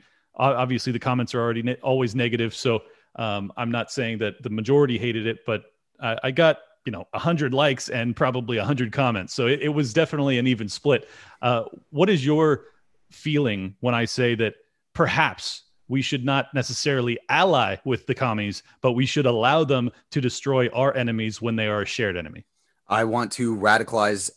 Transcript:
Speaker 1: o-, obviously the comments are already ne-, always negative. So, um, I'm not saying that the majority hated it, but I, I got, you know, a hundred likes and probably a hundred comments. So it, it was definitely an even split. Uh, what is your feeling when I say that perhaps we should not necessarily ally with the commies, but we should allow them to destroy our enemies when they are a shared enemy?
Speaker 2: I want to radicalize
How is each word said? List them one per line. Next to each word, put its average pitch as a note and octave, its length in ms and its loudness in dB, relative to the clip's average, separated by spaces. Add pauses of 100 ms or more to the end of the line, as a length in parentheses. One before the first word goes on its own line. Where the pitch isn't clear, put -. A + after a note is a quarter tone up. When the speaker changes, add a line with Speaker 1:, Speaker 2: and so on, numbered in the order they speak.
(340)
Speaker 1:
o-, B2 180 0
obviously B2+ 400 -2
the A#2 60 -4
comments B2 360 -2
are A#2+ 60 0
already A#2 220 -2
ne-, B2 140 -2
always C3 380 -2
negative. A#2 400 -2
So, A2+ 280 0 (340)
um, G2+ 400 -4
I'm A#2 140 -4
not A#2 200 -4
saying A2+ 280 -4
that G#2 240 -6
the B2 80 -8
majority B2 480 2
hated A2+ 280 -2
it, A2+ 200 -4
but A2 160 -2 (380)
I, A2+ 240 -4
I C3 60 -2
got, D#3 280 4 (260)
you - 80 -6
know, - 220 -12
a - 40 -6
hundred D3+ 360 0
likes C#3 340 0
and A#2+ 260 -2
probably B2 440 0
a G2+ 60 -2
hundred B2 280 0
comments. A#2 420 0
So A#2+ 120 0
it, C3+ 160 2
it D3 80 0
was C#3+ 240 0
definitely C#3+ 440 2
an B2 80 0
even A2+ 220 0
split. C3+ 400 0 (340)
Uh, A#2+ 220 0 (260)
what E3+ 200 2
is D3+ 140 2
your D3+ 420 2 (440)
feeling A2 680 -2
when A#2+ 140 0
I A#2 100 0
say A#2+ 320 2
that G#2+ 180 0 (380)
perhaps - 720 0 (260)
we C3 140 0
should B2+ 220 -4
not C#3 300 0
necessarily B2 640 -2 (100)
ally C3+ 560 2
with B2+ 220 -2
the C3 80 -2
commies, G#2+ 480 -2 (200)
but B2+ 100 4
we B2+ 140 2
should C#3 200 0
allow B2+ 380 4
them B2+ 260 0 (200)
to D3 100 -2
destroy B2+ 480 0
our C3 260 2
enemies A2+ 460 -2
when A2+ 160 -2
they A2 100 0
are G#2 160 0
a G2 40 -4
shared G2+ 300 -2
enemy? D#2+ 280 -10 (420)
Speaker 2:
I G#2+ 180 2
want A2+ 280 -2
to A#2 240 -2
radicalize G#2 800 2